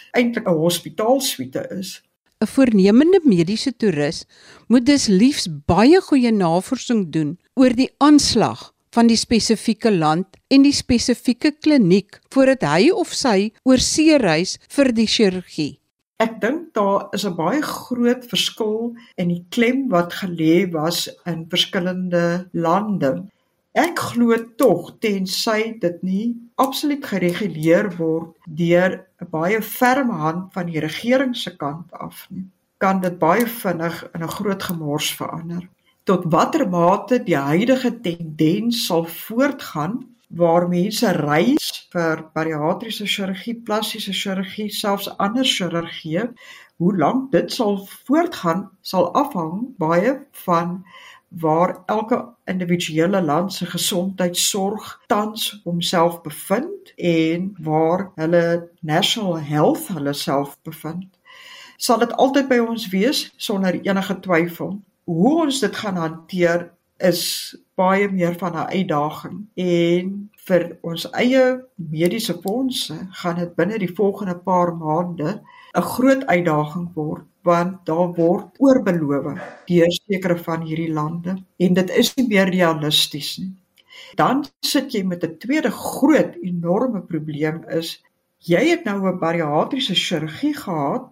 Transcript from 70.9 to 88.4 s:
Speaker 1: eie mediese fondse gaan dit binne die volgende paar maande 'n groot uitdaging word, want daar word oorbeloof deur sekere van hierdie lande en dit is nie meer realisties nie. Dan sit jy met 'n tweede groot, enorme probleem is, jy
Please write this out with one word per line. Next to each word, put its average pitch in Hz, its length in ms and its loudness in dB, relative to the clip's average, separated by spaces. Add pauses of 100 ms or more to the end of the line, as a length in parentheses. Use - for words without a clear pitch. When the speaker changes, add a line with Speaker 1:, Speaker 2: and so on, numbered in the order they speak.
Speaker 1:
eie 254 500 2 (140)
mediese 175 640 -2
fondse 196 720 -6
gaan 170 240 -6
dit 175 200 -6
binne 202 220 -2
die 175 180 -4
volgende 196 400 -2
paar 175 400 0
maande 165 640 -4 (340)
'n 180 60 2
groot 269 440 2
uitdaging 175 680 0
word, 156 300 -6 (200)
want 175 420 0
daar 175 280 0
word 170 320 2 (120)
oorbeloof 175 840 2 (260)
deur 175 260 4
sekere 185 460 -2
van 165 240 -6
hierdie 165 320 -6
lande 170 440 -4 (200)
en 180 160 2
dit 185 160 2
is - 260 2
nie 262 120 0
meer 196 220 2
realisties 156 880 0
nie. 185 160 -10 (640)
Dan 247 300 2 (160)
sit - 320 -2
jy 202 100 -2
met 175 200 -4
'n 165 140 -8
tweede 269 340 -2
groot, - 680 0
enorme 180 600 -2
probleem 156 680 -6
is, - 340 -6 (360)
jy 190 300 2